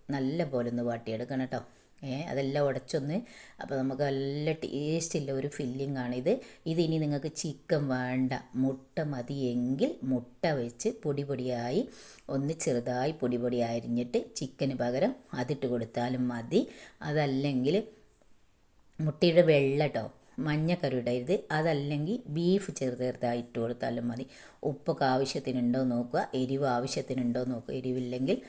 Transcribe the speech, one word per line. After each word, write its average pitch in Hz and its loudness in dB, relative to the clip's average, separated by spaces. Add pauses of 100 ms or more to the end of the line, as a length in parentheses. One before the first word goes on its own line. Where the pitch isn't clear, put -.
(140)
നല്ല 139 0
പോലെ 120 0
ഒന്ന് 120 -2
വാട്ടിയെടുക്കണം 120 -4
ട്ടോ. 123 -4 (420)
ഏ, 135 -6 (180)
അതെല്ലാം 139 0
ഉടച്ചൊന്ന്, 139 -2 (440)
അപ്പോൾ - -6
നമുക്ക് 135 0
നല്ല 139 0 (100)
ടേസ്റ്റുള്ള 151 -2
ഒരു 143 -2
ഫില്ലിംഗ് 135 -2
ആണിത്. 123 0 (420)
ഇതിനി 160 2
നിങ്ങൾക്ക് 147 0 (100)
ചിക്കൻ 151 0 (120)
വേണ്ട, 127 0 (300)
മുട്ട 135 -2 (140)
മതിയെങ്കിൽ 131 0 (220)
മുട്ട - -2 (160)
വെച്ച് 120 -2 (140)
പൊടി 143 0
പൊടിയായി 127 0 (540)
ഒന്ന് 143 0
ചെറുതായി 127 2
പൊടി 123 0
പൊടി 123 0 (140)
അരിഞ്ഞിട്ട് 120 0 (180)
ചിക്കന് 135 -2
പകരം 139 2 (280)
അതിട്ട് 135 -2
കൊടുത്താലും 123 0
മതി. 120 2 (480)
അതല്ലെങ്കിൽ 143 2 (1200)
മുട്ടയുടെ 165 6
വെള്ള 139 6 (120)
ട്ടോ, 110 -2 (400)
മഞ്ഞക്കറി 151 2
ഇടരുത്. 123 0 (220)
അതല്ലെങ്കിൽ 151 0 (200)
ബീഫ് 180 4
ചെറു 123 0
ചെറുതായി 120 0
ഇട്ട് - -12
കൊടുത്താലും 117 -2
മതി. 123 -6 (440)
ഉപ്പൊക്കെ 143 0
ആവശ്യത്തിനുണ്ടോ 131 2 (100)
നോക്കുക, 120 0 (180)
എരിവ് 135 0 (100)
ആവശ്യത്തിനുണ്ടോ 123 0
നോക്കുക. 120 -6
എരിവില്ലെങ്കിൽ 127 0 (100)